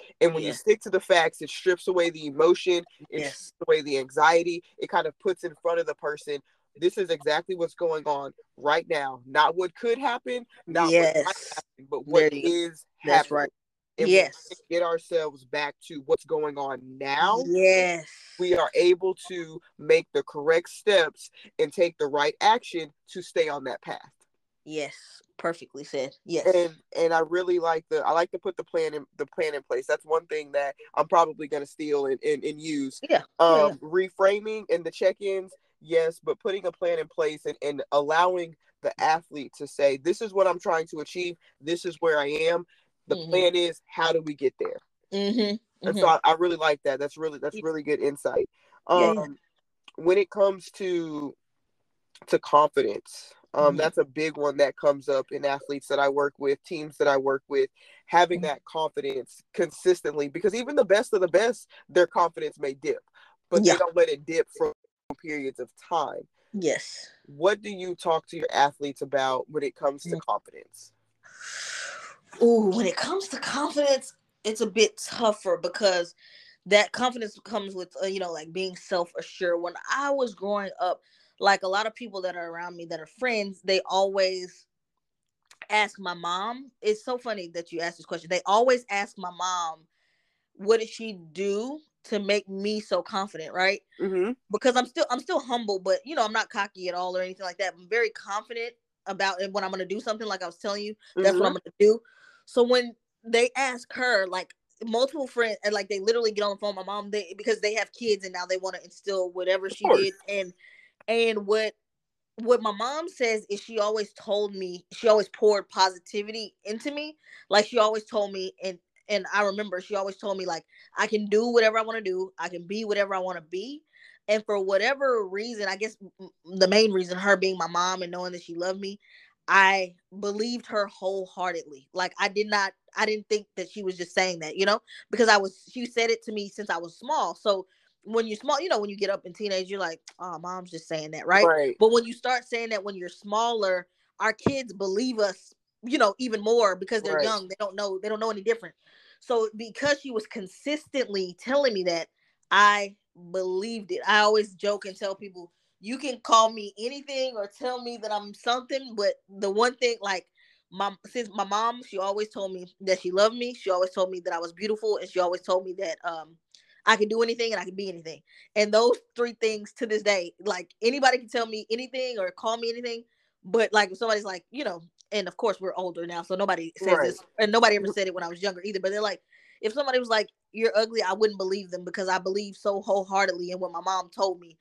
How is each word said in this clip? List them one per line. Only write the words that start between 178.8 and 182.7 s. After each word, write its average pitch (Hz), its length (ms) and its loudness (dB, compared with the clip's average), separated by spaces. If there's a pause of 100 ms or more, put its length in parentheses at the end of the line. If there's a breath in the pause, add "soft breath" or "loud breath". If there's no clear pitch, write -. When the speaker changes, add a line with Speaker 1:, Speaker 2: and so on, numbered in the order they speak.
Speaker 2:
but 190 100 -2
they're 208 120 -2
like, 202 200 -4 (380 soft breath)
if 214 120 -4
somebody 262 280 0
was 240 80 -6
like, 214 200 2 (240)
"You're 226 240 0
ugly," 226 260 0
I 185 100 0
wouldn't 208 260 0
believe 190 320 -4
them 180 140 -8
because 185 240 -6
I 185 100 2
believe 196 380 -6
so 202 260 -2